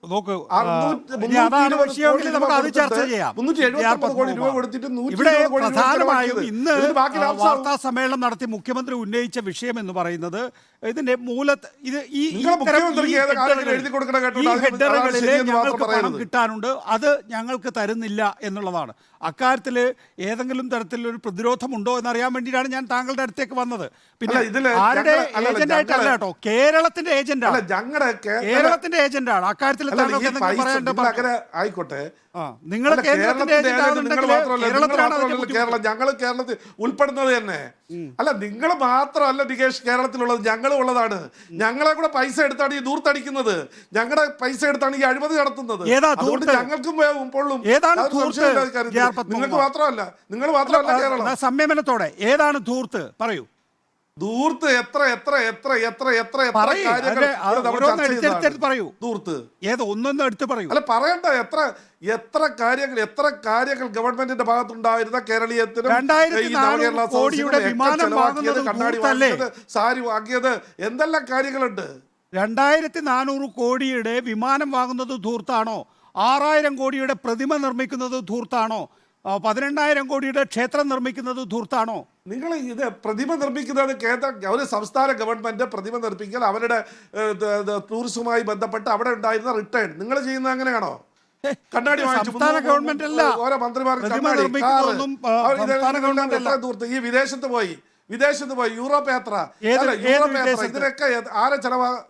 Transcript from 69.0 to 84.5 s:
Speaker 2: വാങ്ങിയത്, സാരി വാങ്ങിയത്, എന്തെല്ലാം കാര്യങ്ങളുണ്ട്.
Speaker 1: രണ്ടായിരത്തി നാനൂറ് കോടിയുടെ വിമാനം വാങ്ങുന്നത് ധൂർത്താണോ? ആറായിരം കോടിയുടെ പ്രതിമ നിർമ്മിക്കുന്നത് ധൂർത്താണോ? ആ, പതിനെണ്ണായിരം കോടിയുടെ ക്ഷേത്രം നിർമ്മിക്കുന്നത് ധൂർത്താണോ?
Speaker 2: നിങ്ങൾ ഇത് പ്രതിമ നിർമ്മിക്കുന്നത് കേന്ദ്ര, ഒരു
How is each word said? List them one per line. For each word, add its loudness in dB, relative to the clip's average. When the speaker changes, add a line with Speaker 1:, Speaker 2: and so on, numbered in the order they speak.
Speaker 2:
വാങ്ങിയത്, -4
സാരി 0
വാങ്ങിയത്, -2
എന്തെല്ലാം -2
കാര്യങ്ങളുണ്ട്. -4
Speaker 1:
രണ്ടായിരത്തി 2
നാനൂറ് -2
കോടിയുടെ -2
വിമാനം -2
വാങ്ങുന്നത് -4
ധൂർത്താണോ? -4
ആറായിരം 2
കോടിയുടെ -2
പ്രതിമ -2
നിർമ്മിക്കുന്നത് -4
ധൂർത്താണോ? -4
ആ, -2
പതിനെണ്ണായിരം 0
കോടിയുടെ 0
ക്ഷേത്രം -2
നിർമ്മിക്കുന്നത് -4
ധൂർത്താണോ? -4
Speaker 2:
നിങ്ങൾ -6
ഇത് -4
പ്രതിമ -2
നിർമ്മിക്കുന്നത് -2
കേന്ദ്ര, -2
ഒരു 0